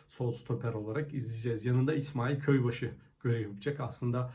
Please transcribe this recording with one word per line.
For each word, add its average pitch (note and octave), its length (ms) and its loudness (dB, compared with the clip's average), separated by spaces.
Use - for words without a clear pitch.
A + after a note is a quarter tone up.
sol A#2+ 240 -2
stoper A#2 400 -4
olarak A2 420 -4
izleyeceğiz. A2+ 500 -2
Yanında B2+ 300 6
İsmail C#3 460 0
Köybaşı B2 500 2
görev A#2 180 2
yapacak. G#2 380 -4
Aslında B2 540 -2